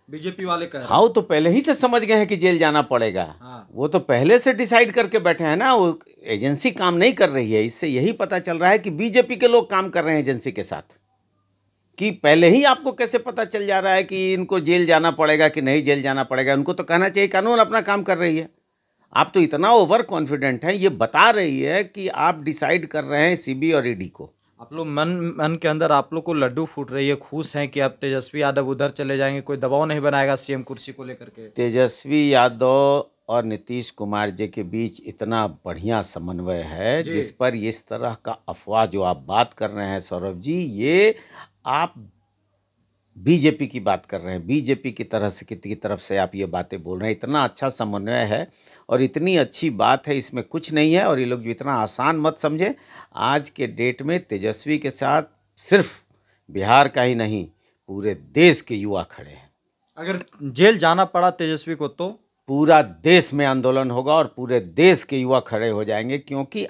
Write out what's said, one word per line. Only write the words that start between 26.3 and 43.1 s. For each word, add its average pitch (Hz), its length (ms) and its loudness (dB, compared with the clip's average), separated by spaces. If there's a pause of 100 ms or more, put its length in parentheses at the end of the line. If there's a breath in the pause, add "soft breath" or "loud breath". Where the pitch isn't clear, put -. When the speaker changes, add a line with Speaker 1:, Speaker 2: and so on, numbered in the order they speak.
Speaker 1:
लड्डू 139 320 -2
फूट 135 260 -12
रही 139 160 -2
है, 143 80 -2
खुश 143 400 -10
हैं 143 120 -4
कि 143 120 -6
अब 135 200 -2
तेजस्वी 135 420 -6
यादव 139 260 0
उधर 139 220 -2
चले 139 260 -6
जाएंगे, 135 240 -2
कोई 139 160 -8
दबाव 135 280 0
नहीं 151 160 -4
बनाएगा 139 360 2
सीएम 131 260 -8
कुर्सी 131 300 -16
को 127 120 -18
लेकर 127 220 -18
के। 110 220 -20
Speaker 2:
तेजस्वी 127 840 0
यादव 131 720 2 (220)
और 117 160 0
नीतीश 113 480 -8
कुमार 104 380 -4
जी 98 180 -6
के 107 160 -10
बीच 107 420 -6
इतना 110 400 -4
बढ़िया 92 580 -6
समन्वय 87 600 -8
है, 104 380 -4
Speaker 1:
जी। 160 80 -10
Speaker 2:
जिस - 220 -4
पर 127 220 -2
इस 110 340 -8
तरह 117 360 -8
का 113 140 -8 (100)
अफवाह 107 380 -2
जो 95 180 -4
आप 78 240 -4
बात 107 260 0
कर 101 160 -6
रहे 101 160 -8
हैं 98 160 -6
सौरभ 90 380 -10
जी, 143 140 -6
ये 175 600 0 (540 loud breath)
आप 156 260 -4 (1200)